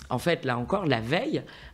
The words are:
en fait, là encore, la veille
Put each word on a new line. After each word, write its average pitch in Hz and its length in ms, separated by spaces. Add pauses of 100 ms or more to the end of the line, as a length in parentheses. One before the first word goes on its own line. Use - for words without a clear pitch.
en 123 100
fait, 165 260
là 123 120
encore, 175 280
la 123 160
veille 170 420 (300)